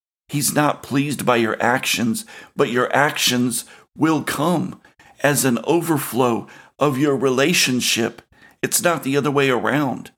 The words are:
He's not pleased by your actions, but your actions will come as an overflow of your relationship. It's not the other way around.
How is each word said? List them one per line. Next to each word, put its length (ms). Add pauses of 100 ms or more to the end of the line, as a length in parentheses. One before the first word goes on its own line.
(300)
He's 240
not 300
pleased 420
by 120
your 240
actions, 640 (300)
but 140
your 260
actions 720 (320)
will 260
come 560 (440)
as 220
an 180
overflow 840 (300)
of 200
your 200
relationship. 1040 (400)
It's 200
not 220
the 140
other 140
way 180
around. 680